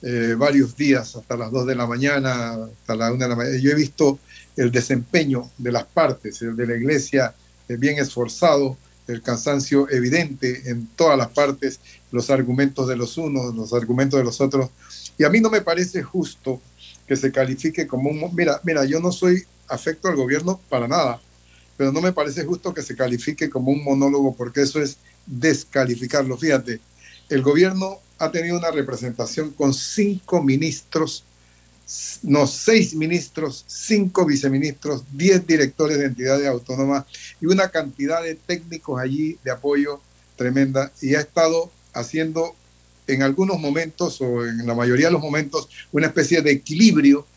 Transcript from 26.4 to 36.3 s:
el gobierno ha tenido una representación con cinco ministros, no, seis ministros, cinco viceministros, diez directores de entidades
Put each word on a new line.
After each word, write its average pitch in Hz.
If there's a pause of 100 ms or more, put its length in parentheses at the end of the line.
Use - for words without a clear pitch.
el 139
gobierno 190 (160)
ha 160
tenido 170
una 170
representación 127
con 139
cinco 190
ministros, 151 (1000)
no, 143
seis 220
ministros, 156
cinco 190
viceministros, 139
diez 175
directores 151
de 143
entidades 131